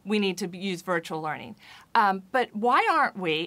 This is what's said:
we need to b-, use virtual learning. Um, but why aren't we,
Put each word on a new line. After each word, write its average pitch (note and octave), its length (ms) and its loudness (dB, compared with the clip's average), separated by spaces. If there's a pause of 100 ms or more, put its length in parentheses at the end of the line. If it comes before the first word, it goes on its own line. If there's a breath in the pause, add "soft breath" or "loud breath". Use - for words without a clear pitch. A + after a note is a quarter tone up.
we G#3 140 0
need F#3+ 200 0
to G3 100 -4
b-, F3+ 100 -12
use F#3 240 -4
virtual E3 400 -2
learning. D3+ 320 -8 (400 loud breath)
Um, G3 280 4 (100)
but B3+ 200 0
why A#3+ 380 2
aren't D4+ 260 2
we, E3 300 -2